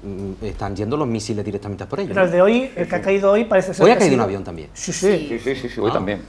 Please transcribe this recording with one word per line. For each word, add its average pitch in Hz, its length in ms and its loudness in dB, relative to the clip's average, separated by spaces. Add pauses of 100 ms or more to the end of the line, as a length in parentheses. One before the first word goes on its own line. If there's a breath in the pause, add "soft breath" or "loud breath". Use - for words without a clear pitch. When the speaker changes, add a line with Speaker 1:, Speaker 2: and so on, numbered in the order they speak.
Speaker 1:
mm, 98 420 -10
están 101 300 -8
yendo 107 220 -4
los 151 100 -2
misiles 107 380 -4
directamente 101 400 -8
por - 140 -8
ellos, 196 140 -4
Speaker 2:
Pero 190 120 4
el 175 40 2
Speaker 1:
¿no? 170 60 -2
Speaker 2:
de 180 60 6
hoy, 240 340 4
el 175 120 -4
que 180 80 -4
ha 175 60 -2
caído 196 300 2
hoy, 220 140 4
parece 190 280 2
ser 185 120 2
Speaker 1:
Hoy 196 60 10
Speaker 2:
que - 20 8
Speaker 1:
ha - 60 4
caído 202 80 6
Speaker 2:
ha - 40 6
sido 123 120 2
Speaker 1:
un 101 60 0
avión 95 140 -6
también. 82 300 -12
Speaker 2:
Sí, - 200 -10
sí. 190 240 2
Speaker 3:
Sí. 156 100 -4
Speaker 4:
Sí, 117 120 -4
sí, 135 160 -4
sí, 127 140 -8
sí, - 100 -10
hoy 107 120 2
Speaker 1:
Ah. - 20 -2
Speaker 4:
también. 101 360 -2